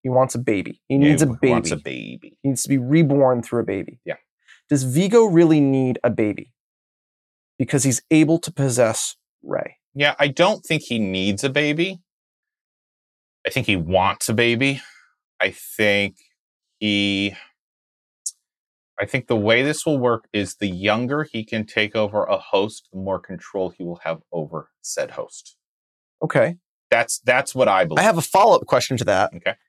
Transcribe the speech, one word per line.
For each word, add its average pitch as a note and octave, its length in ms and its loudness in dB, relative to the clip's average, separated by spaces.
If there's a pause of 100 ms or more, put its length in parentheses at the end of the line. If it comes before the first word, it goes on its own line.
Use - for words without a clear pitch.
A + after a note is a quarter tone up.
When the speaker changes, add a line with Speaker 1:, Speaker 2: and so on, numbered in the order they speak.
Speaker 1:
He C3 60 -6
wants B2+ 260 2
a B2 40 -4
baby. G#2+ 500 -4
He C3 60 0
Speaker 2:
Yeah, C#3 60 4
Speaker 1:
needs D3 220 6
Speaker 2:
he C#3+ 60 2
Speaker 1:
a B2 40 -2
Speaker 2:
w-, B2+ 200 2
wants A2+ 180 -2
a D#2 60 -2
Speaker 1:
baby. B1+ 460 -12
Speaker 2:
baby. - 200 -20
Speaker 1:
He C#3 80 -2
needs B2+ 120 -4
to - 60 -8
be C#3 100 2
reborn C3+ 640 2
through A#2+ 200 -4
a - 20 -4
baby. - 400 -8
Speaker 2:
Yeah. E2 120 -10 (520)
Speaker 1:
Does C#3+ 160 2
Vigo F#3 400 4
really E3 360 6
need C3 440 2
a A#2 60 4
baby? G#2 420 -4 (1040)
Because C3 260 0
he's C3 260 0
able D#3 300 4
to - 120 -10
possess B2 640 0 (260)
Rey. - 340 -8 (180)
Speaker 2:
Yeah, C#3+ 240 2
I D3 100 2
don't F3+ 360 2
think D#3 180 -2
he A#2 160 -4
needs F#2+ 440 -2
a C3+ 80 0
baby. D#3 500 -2 (1500)
I F#2+ 40 -4
think B2+ 160 -2
he G2+ 100 0
wants F#2 520 -2
a A2+ 60 -2
baby. A#2+ 480 0 (580)
I F#2+ 100 0
think G2+ 640 -2 (640)
he, G2+ 540 -2 (1700)
I G2+ 60 -4
think - 220 -6
the A#2+ 80 0
way A2+ 260 2
this D3+ 240 -4
will D3+ 120 0
work A#2+ 340 -2
is G2+ 240 -4
the G#2 120 -4
younger A2 560 -2
he A2+ 200 -10
can A2 200 -6
take G#2+ 320 -4
over G#2 280 0
a G2 140 0
host, - 540 -4
the F#2 60 -14
more F#2+ 220 -6
control F#2 500 -8
he F2 140 -14
will F2 200 -10
have E2 160 -6 (120)
over D#2+ 380 -8 (120)
said - 300 -8
host. - 440 -16 (680)
Speaker 1:
Okay. D#3+ 340 0 (340)
Speaker 2:
That's, A#2 300 0
that's B2 340 0
what B2 140 2
I F#2+ 160 2
believe. D#2+ 160 0
Speaker 1:
I - 20 2
have E3+ 160 2
a D3+ 40 -4
follow-up G3 440 4
question B2+ 320 0
to A2+ 60 -4
that. G2 300 0
Speaker 2:
Okay. F2 200 -6 (140)